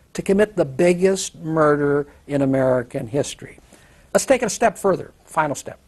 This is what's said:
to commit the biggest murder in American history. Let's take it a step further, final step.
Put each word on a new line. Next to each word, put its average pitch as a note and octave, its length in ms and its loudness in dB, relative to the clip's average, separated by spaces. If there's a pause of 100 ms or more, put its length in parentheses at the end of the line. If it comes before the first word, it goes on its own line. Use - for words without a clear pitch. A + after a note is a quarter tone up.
(120)
to - 100 -8
commit G#3 340 2
the F3+ 80 2
biggest F3 720 0
murder D3 720 0 (200)
in C#3 160 -2
American C3 640 0
history. - 520 -6 (560)
Let's G3+ 120 0
take C4 160 2
it B3 40 -2
a G3+ 40 -2
step A3+ 280 -2
further, F3+ 340 -2 (120)
final D3+ 300 -2
step. - 340 -12